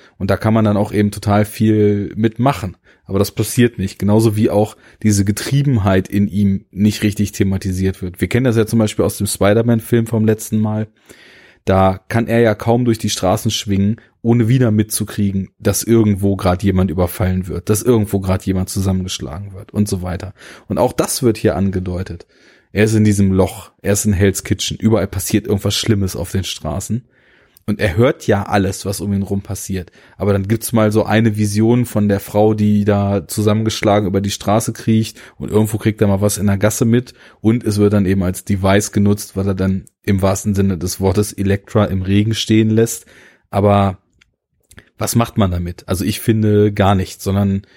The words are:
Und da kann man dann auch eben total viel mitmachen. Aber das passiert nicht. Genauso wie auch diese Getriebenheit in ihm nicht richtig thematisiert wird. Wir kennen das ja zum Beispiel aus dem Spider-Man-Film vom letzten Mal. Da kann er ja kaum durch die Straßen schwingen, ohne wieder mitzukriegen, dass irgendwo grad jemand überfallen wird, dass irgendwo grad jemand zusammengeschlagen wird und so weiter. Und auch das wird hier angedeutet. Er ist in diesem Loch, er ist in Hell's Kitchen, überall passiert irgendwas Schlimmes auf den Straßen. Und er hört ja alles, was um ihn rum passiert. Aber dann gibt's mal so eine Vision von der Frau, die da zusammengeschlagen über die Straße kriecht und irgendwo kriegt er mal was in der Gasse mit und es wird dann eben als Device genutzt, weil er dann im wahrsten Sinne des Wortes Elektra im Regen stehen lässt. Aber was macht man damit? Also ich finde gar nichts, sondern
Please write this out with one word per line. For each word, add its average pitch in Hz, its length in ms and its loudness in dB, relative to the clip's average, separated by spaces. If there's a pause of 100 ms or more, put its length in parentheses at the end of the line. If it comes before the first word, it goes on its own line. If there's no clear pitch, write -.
(180)
Und 95 120 -2
da 98 60 0
kann 110 160 0
man 110 120 4
dann 104 120 2
auch 101 160 -2
eben 104 200 2
total 104 320 2
viel 104 720 2
mitmachen. 113 600 -2 (280)
Aber 95 160 -2
das 101 100 0
passiert 120 480 0
nicht. 95 220 -6
Genauso 107 340 4
wie 107 160 2
auch 104 260 0 (260)
diese 101 220 2
Getriebenheit 104 840 0
in 101 180 0
ihm 98 460 0
nicht 104 320 0
richtig 104 260 -2
thematisiert 95 720 -2
wird. 90 180 -10
Wir 90 80 0
kennen 120 160 0
das 117 120 2
ja 110 100 2
zum 117 140 0
Beispiel 104 240 0
aus 98 140 -2
dem 98 100 -2
Spider-Man-Film 113 800 2
vom 110 160 0
letzten 110 340 0
Mal. 107 300 -2 (760)
Da 95 340 2 (100)
kann 113 180 0
er 117 140 2
ja 113 160 4
kaum 120 280 0
durch 113 140 0
die 107 120 -4
Straßen 101 420 -2
schwingen, 101 480 -2 (220)
ohne 117 260 2
wieder 123 240 2
mitzukriegen, 101 800 -2 (100)
dass - 240 -2
irgendwo 104 500 2
grad 92 300 0
jemand 92 260 2
überfallen 90 560 -2
wird, 80 240 -8
dass 104 120 0
irgendwo 107 380 2
grad 95 240 -2
jemand 92 260 -2
zusammengeschlagen 95 840 -4
wird 98 180 -18
und 104 160 0
so 90 140 -4
weiter. 90 320 -8 (320)
Und - 120 -4
auch - 160 2
das - 280 -4
wird 117 140 2
hier 95 180 0
angedeutet. 90 720 -4 (460)
Er 104 120 2
ist 110 100 2
in 107 100 4
diesem 101 280 4
Loch, - 380 0 (120)
er 98 100 0
ist 101 120 -2
in 107 100 2
Hell's 98 280 0
Kitchen, - 360 -6
überall 107 280 2
passiert - 400 -4
irgendwas 101 300 -2
Schlimmes 98 400 -2
auf - 160 -8
den 95 120 -2
Straßen. - 600 -8 (640)
Und 104 140 -4
er 92 160 -2
hört 127 300 0
ja 101 160 0
alles, 98 420 -2
was 98 160 -6
um 101 140 -4
ihn 98 80 0
rum 98 180 -4
passiert. 95 500 -8 (280)
Aber 98 160 0
dann 98 140 -2
gibt's 113 260 -4
mal 110 180 2
so 107 120 2
eine 107 340 2
Vision 110 480 2
von 104 240 0
der 98 100 0
Frau, 107 320 2
die 104 320 2
da 101 420 0
zusammengeschlagen 107 800 0
über 95 140 0
die 98 100 -2
Straße 113 440 -2
kriecht 110 440 -2 (200)
und - 120 -10
irgendwo 107 280 0
kriegt 107 240 -2
er 101 60 4
mal 98 120 0
was 104 160 0
in 101 100 -4
der 98 120 0
Gasse 104 260 0
mit 117 300 0 (260)
und 113 240 2
es 104 140 -2
wird 104 160 4
dann 104 100 2
eben 95 180 0
als 90 220 -4
Device 98 480 0
genutzt, 101 420 0
weil 98 140 -2
er 98 60 -2
dann 95 320 -2 (160)
im 98 180 0
wahrsten 98 340 0
Sinne 98 220 0
des 87 240 -6
Wortes 95 320 0
Elektra 101 540 -2
im 95 160 -4
Regen 104 320 0
stehen 110 340 2
lässt. 113 380 0 (420)
Aber 101 480 2 (1040)
was - 180 -2
macht 117 220 0
man 98 120 2
damit? 87 380 -6
Also 92 160 -4
ich 87 160 -4
finde 107 520 2
gar 101 220 2
nichts, - 300 -6
sondern 98 380 0 (140)